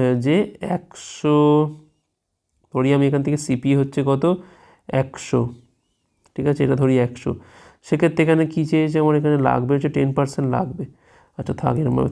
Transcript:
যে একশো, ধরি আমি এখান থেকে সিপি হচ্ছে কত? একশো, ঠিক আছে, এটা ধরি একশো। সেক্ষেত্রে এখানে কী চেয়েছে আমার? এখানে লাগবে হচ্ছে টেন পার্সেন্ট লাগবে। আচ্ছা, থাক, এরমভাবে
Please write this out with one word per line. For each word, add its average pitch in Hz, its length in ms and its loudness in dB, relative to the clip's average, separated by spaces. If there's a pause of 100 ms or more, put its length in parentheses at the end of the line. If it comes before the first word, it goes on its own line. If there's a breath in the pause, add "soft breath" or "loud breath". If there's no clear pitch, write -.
(260)
যে 151 120 2 (240)
একশো, - 760 -2 (1400)
ধরি 131 200 2
আমি 139 160 4
এখান 139 140 0
থেকে 143 140 0
সিপি 139 380 -2
হচ্ছে 139 240 0 (100)
কত? 139 140 0 (800 loud breath)
একশো, - 400 -4 (920)
ঠিক 139 160 -6
আছে, 143 140 -4
এটা 135 100 0
ধরি 131 200 2 (100)
একশো। 123 260 -6 (560 loud breath)
সেক্ষেত্রে 160 380 0
এখানে 160 180 4 (100)
কী 160 80 0 (100)
চেয়েছে 156 280 2
আমার? 151 200 2
এখানে 151 180 2 (120)
লাগবে 127 260 0
হচ্ছে 143 140 -2
টেন 139 280 0
পার্সেন্ট 139 380 -2
লাগবে। 131 280 -6 (540 soft breath)
আচ্ছা, - 240 -6
থাক, 127 200 0
এরমভাবে 131 300 0